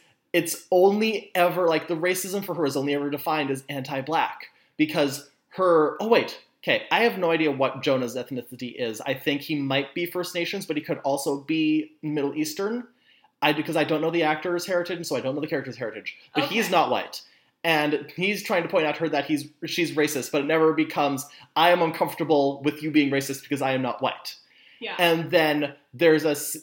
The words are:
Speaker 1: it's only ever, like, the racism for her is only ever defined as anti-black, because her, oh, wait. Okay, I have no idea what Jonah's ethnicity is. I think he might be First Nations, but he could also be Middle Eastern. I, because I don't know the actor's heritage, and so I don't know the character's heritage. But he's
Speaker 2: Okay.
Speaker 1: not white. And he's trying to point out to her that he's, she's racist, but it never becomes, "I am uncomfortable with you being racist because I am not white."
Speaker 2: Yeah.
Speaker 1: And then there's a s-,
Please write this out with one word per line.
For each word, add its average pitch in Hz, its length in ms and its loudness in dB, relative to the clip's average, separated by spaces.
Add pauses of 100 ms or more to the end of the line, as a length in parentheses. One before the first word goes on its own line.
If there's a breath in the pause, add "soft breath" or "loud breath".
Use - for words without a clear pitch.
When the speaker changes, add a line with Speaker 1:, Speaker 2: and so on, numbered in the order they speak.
(340 soft breath)
Speaker 1:
it's 165 380 -2
only 202 640 2
ever, 175 320 2
like, 156 200 0
the 170 80 -2
racism 185 480 -2
for 175 120 -6
her 156 100 0
is 139 100 0
only 143 200 0
ever 143 160 -2
defined 147 400 -2
as 135 180 -4
anti-black, 139 800 -4 (300 soft breath)
because 151 520 0 (200)
her, 170 520 4
oh, 214 60 -2
wait. 202 320 2 (240)
Okay, 123 260 2
I 185 140 4
have 202 160 2
no 175 100 2
idea 160 220 2
what 131 320 -2
Jonah's 127 320 0
ethnicity 123 600 -10
is. 117 260 -6
I 139 120 -4
think 143 280 -2
he 160 120 -6
might 139 400 -2
be 175 140 -4
First 175 260 -6
Nations, 175 320 -4
but 156 100 -6
he 147 60 -4
could 151 220 -4
also 139 380 -2
be 156 500 0 (100)
Middle 147 340 -2
Eastern. 196 520 -4 (540 soft breath)
I, 151 120 4
because 151 220 -2
I 156 80 2
don't 151 180 0
know 165 80 0
the 170 140 0
actor's 165 420 -2
heritage, 180 300 -2
and 170 100 -10
so 147 100 -4
I 123 40 0
don't 131 160 -4
know 143 60 -4
the 151 60 -4
character's 131 300 -6
heritage. 107 400 -10 (160 loud breath)
But - 120 0
he's 202 200 0
Speaker 2:
Okay. 175 60 -2
Speaker 1:
not 156 180 4
white. 107 320 -4 (420 soft breath)
And 151 520 0
he's 196 260 -2
trying 180 220 0
to 165 60 -6
point 160 180 2
out 147 80 -2
to - 60 -6
her 165 80 0
that 143 160 0
he's, 143 220 -2 (200)
she's 156 240 -2
racist, 143 400 0
but 147 100 0
it 139 60 -4
never 160 260 4
becomes, 147 540 0 (280 loud breath)
"I 165 140 6
am 175 140 6
uncomfortable 147 800 0
with 147 180 -2
you 156 80 -4
being 143 220 4
racist 135 320 -2
because 139 180 -2
I 135 120 0
am 131 100 0
not 123 180 -4
white." - 340 -4 (440 soft breath)
Speaker 2:
Yeah. 208 180 -8
Speaker 1:
And 165 320 2
then 147 460 2 (180)
there's 156 320 6
a 151 60 2
s-, - 320 -6